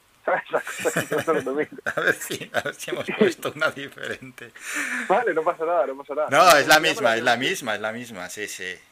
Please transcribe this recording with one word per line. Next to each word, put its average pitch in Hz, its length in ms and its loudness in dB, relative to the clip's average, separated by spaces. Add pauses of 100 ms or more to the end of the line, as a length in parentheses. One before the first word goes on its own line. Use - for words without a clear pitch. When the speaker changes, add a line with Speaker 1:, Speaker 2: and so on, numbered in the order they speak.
(160)
Speaker 1:
<laughs> - 100 -10
¿Sabes? 170 220 0
Esas - 160 -2 (180)
cosas 165 240 0
que 151 120 -4
pasan 156 180 0
los 139 80 -2
domingos. 135 400 -4
Speaker 2:
<laughs> - 140 -4
A - 20 -2
ver 175 140 2
si, - 400 -8
a 117 80 0
ver 147 140 -6
si - 160 -8
hemos 151 140 -6 (140)
puesto 170 340 2
una 151 180 0
diferente. 131 840 -12 (560)
Speaker 1:
Vale, 202 240 2
no 160 100 0
pasa 165 220 0
nada, 165 200 2
no 135 120 -6
pasa 139 180 -10
nada. 151 160 -2
Speaker 2:
No, 160 260 8
es 135 80 4
la 156 100 8
Speaker 1:
Ya 156 40 8
Speaker 2:
misma, 135 320 2
Speaker 1:
me 113 60 2
Speaker 2:
es 113 80 -2
la 123 80 6
Speaker 1:
acuerdo. 131 160 0
Speaker 2:
misma, 131 260 -4
es 104 60 -8
la 110 100 -4
misma, 113 380 -12
sí, 104 180 -8
sí. 92 260 -8 (180)